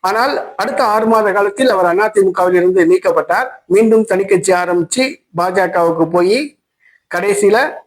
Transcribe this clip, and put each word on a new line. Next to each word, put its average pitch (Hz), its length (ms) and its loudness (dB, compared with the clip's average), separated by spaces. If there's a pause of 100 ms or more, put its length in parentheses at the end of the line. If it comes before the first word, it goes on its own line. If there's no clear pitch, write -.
ஆனால் 240 260 -2 (260)
அடுத்த 269 220 -4 (120)
ஆறு 220 200 0
மாத 214 240 2
காலத்தில் 202 380 0
அவர் 180 200 2
அதிமுகவில் 190 680 0
இருந்து 180 300 2
நீக்கப்பட்டார். 180 580 0 (260)
மீண்டும் 220 360 4
தனி 190 220 -2
கட்சி 185 280 0
ஆரம்பிச்சு 175 420 -2 (360)
பாஜகவுக்கு 175 680 0 (120)
போய் 190 200 2 (720)
கடைசியில 202 480 0 (280)